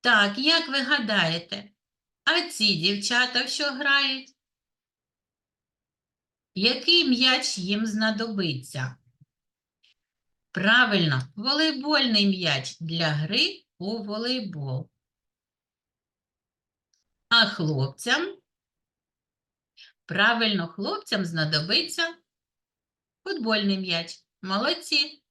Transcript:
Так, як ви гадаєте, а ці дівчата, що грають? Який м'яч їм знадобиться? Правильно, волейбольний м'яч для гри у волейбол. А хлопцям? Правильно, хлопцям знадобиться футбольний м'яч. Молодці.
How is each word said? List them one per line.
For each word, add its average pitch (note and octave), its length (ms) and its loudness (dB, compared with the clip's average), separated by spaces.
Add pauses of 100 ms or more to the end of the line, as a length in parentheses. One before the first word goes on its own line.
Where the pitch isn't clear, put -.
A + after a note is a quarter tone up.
Так, G#3 360 4
як D#4 320 2
ви C#4 120 -2
гадаєте, G3+ 880 -2 (520)
а E4+ 180 2
ці G#3+ 340 0
дівчата, A#3+ 720 0
що C#4+ 240 -2
грають? C4+ 640 0 (2250)
Який C4 540 2
м'яч B3+ 480 2
їм G3+ 280 -2
знадобиться? G3+ 1080 -4 (1600)
Правильно, F#3+ 680 4 (140)
волейбольний C4+ 920 2
м'яч E3+ 520 -2
для E3 280 -2
гри G3 560 -2 (140)
у G3+ 260 -6
волейбол. G3+ 880 -6 (2500)
А A3+ 160 6
хлопцям? G3 920 -2 (1700)
Правильно, G#3 600 2
хлопцям G#3+ 580 -4
знадобиться E3 920 -2 (1080)
футбольний A3 540 0
м'яч. F3 480 -6 (160)
Молодці. C#4+ 880 -2